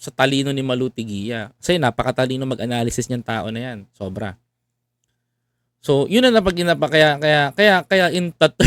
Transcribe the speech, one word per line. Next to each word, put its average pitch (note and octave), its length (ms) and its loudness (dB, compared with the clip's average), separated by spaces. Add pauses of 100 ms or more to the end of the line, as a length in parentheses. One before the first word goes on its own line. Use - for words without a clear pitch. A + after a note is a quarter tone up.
sa - 80 -14
talino C#3 400 0
ni C#3 80 -4
Malutigia. A#2 960 -6
Kasi F3+ 240 -2
napakatalino C3 640 -2
mag-analysis A#2+ 640 -4
niyang A#2+ 180 -6
tao A2+ 220 -6
na A2 120 -8 (120)
yan. G2 240 -14
Sobra. F#2+ 400 -8 (1400)
So, C#3 320 0
yun B3+ 160 4
ang A#3 80 4
napag-, F#3 240 2 (320)
kaya, D#3 240 4
kaya, D3+ 260 2 (140)
kaya, G3+ 200 4 (120)
kaya F#3+ 240 2
in, F3 240 -4
tat-, - 320 2